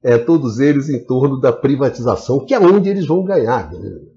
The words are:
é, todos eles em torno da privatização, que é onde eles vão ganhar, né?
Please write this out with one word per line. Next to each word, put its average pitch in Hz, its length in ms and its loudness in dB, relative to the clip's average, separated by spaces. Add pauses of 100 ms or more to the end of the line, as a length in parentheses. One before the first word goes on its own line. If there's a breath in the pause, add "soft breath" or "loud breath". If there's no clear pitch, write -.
é, 120 160 2
todos 127 420 0
eles 143 280 2
em 131 180 -4
torno 135 320 0
da 131 140 2
privatização, 127 920 -2
que 269 80 0
é 247 60 0
onde 190 280 4
eles 196 180 -2
vão 180 200 0
ganhar, 120 440 -2
né? - 300 -14 (180)